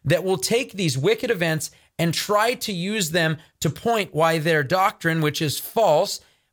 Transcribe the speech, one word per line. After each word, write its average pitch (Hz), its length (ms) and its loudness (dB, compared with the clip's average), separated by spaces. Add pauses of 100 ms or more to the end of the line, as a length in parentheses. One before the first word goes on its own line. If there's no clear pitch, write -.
that 165 180 2
will 190 140 0
take 240 360 -2
these 165 260 -2
wicked 208 320 0
events 165 400 -2 (280)
and 165 140 0
try 214 420 0
to 247 180 -8
use 185 400 -4
them 160 260 0 (220)
to 160 100 0
point 226 420 -2
why 165 260 2
their 156 240 2
doctrine, 165 600 0
which 147 180 0
is 156 180 -2
false, 190 600 2 (320)